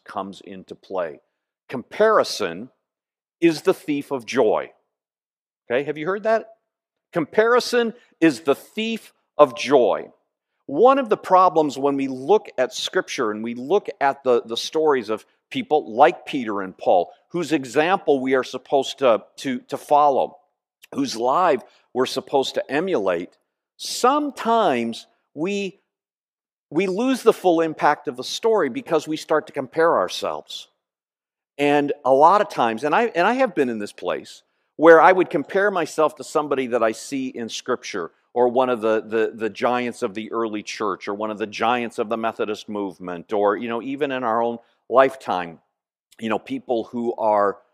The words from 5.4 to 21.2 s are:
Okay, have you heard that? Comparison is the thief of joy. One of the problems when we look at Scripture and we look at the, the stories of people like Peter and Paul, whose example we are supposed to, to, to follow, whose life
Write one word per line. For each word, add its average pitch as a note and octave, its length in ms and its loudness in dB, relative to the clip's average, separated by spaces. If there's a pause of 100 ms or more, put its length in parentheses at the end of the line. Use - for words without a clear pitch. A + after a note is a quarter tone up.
Okay, B2+ 140 0
have D3 140 -8
you D3+ 80 -8
heard G3 160 -4
that? A3 340 -2 (560)
Comparison A#3 840 2 (260)
is D#3 200 4
the C#3 140 2
thief - 580 -8 (260)
of C3+ 180 6
joy. A2+ 540 2 (560)
One A#3 320 4
of C4 100 -2
the G3+ 80 0
problems E3 640 4
when C#3 180 0
we C#3 120 -2
look C#3 400 0 (100)
at B2+ 160 -2
Scripture - 560 -4
and G#2+ 120 -6
we A#2 120 -6
look C#3+ 340 -2 (120)
at C#3 240 0
the, A#2+ 180 4
the A2+ 140 -10
stories C#3+ 540 0
of G#2+ 140 -6 (260)
people C3+ 440 -4
like C3 320 4
Peter A2 340 -4
and F#2+ 160 -10
Paul, F2+ 360 2 (160)
whose E3 240 -6
example D3 680 0
we C3 140 0
are C3 80 2
supposed - 560 -4
to, G#2+ 260 2 (120)
to, B2 240 -6
to - 160 -10
follow, C#3 600 0 (560)
whose A#2+ 220 -6
life C3+ 460 2 (300)